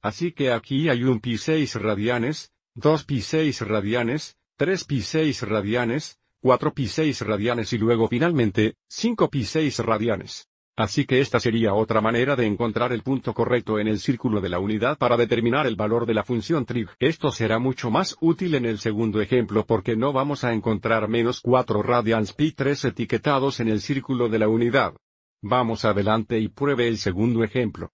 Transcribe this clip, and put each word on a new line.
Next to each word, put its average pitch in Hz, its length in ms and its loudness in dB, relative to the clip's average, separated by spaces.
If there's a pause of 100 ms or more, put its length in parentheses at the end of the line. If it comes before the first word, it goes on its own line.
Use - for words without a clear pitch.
Así 110 300 -4
que 131 220 0
aquí 135 340 -2
hay 123 160 0
un 127 160 2
pi 117 180 -4
seis 156 380 -2
radianes, 113 800 -2 (200)
dos 147 300 2
pi 139 160 -2
seis 156 400 -2
radianes, 113 760 -2 (180)
tres 180 300 -2
pi 139 160 -2
seis 156 400 -2
radianes, 113 800 -2 (200)
cuatro 127 340 2
pi 127 140 -4
seis 147 320 -2
radianes 107 540 -2
y 120 40 -2
luego 113 300 2
finalmente, 120 680 2 (120)
cinco 220 420 0
pi 131 140 -2
seis 151 360 -2
radianes. 110 680 -2 (280)
Así 123 300 0
que 127 140 2
esta 131 200 2
sería 110 360 2
otra 110 260 2
manera 120 340 2
de 123 120 2
encontrar 117 460 0
el 110 100 -4
punto 127 320 -2
correcto 113 420 0
en 107 100 0
el 107 120 0
círculo 113 420 0
de 92 80 -2
la 87 80 -2
unidad 107 400 0
para 120 200 2
determinar 117 500 2
el 113 80 -2
valor 107 320 0
de 113 80 0
la 104 80 0
función 127 420 -2
trig. 117 320 -4
Esto 151 340 0
será 110 280 0
mucho 127 320 -2
más 170 300 -2
útil 165 340 0
en 123 100 0
el 113 140 -2
segundo 107 420 0
ejemplo 107 460 0
porque 113 280 0
no 131 180 0
vamos 139 300 -2
a 120 80 0
encontrar 110 560 0
menos 117 340 0
cuatro 120 420 2
radians 113 500 0
pi 151 200 0
tres 139 320 -2
etiquetados 131 720 0
en 117 80 0
el 107 140 0
círculo 131 480 -2
de 110 100 0
la 107 80 4
unidad. 117 480 2 (480)
Vamos 113 420 0
adelante 107 540 2
y 107 80 -2
pruebe 127 400 0
el 113 100 0
segundo 110 460 0
ejemplo. 104 500 -4